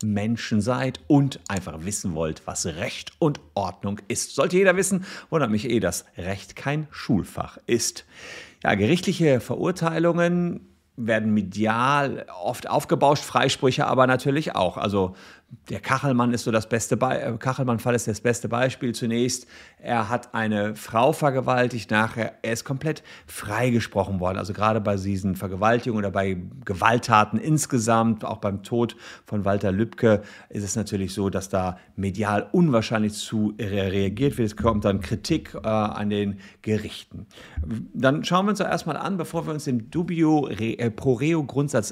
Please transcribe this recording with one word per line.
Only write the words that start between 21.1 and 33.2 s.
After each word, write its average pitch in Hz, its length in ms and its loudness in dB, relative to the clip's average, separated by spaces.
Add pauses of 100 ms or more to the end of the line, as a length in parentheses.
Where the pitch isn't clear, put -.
vergewaltigt, 127 800 0
nachher, 110 440 2 (100)
er 110 100 -2
ist - 120 -6
komplett 151 360 -4 (240)
freigesprochen 107 960 0
worden. 92 180 0
Also 95 160 -4
gerade 107 260 2
bei 104 160 0
diesen 95 400 -2
Vergewaltigungen 104 720 0
oder 98 60 -2
bei 98 260 0 (280)
Gewalttaten 107 720 4
insgesamt, 113 840 2
auch 110 120 -6
beim 98 240 -4
Tod 117 340 -2 (300)
von 104 180 -4
Walter 98 280 2
Lübcke, 107 500 4 (280)
ist 104 140 -6
es 98 120 -6
natürlich 98 400 -2
so, 98 160 0
dass 92 180 -6
da 92 300 -2 (160)
medial 101 560 -2
unwahrscheinlich 113 600 2
zu 107 460 -2